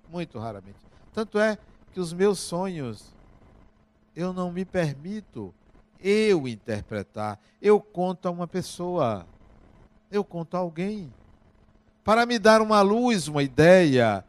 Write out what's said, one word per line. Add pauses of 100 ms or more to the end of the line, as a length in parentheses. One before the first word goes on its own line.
(100)
Muito
raramente. (340)
Tanto
é (360)
que
os
meus
sonhos, (1040)
eu
não
me
permito (460)
eu
interpretar. (220)
Eu
conto
a
uma
pessoa. (840)
Eu
conto
a
alguém. (880)
Para
me
dar
uma
luz,
uma
ideia,